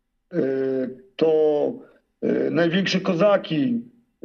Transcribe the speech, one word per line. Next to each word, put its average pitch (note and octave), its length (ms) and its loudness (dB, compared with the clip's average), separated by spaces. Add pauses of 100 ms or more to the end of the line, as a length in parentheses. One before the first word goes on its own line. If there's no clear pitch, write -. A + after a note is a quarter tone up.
(320)
e, F3+ 60 -4 (760)
to, D#3 560 2 (500)
e, C3 280 0
największe E3+ 500 0
kozaki, E3 800 0 (440)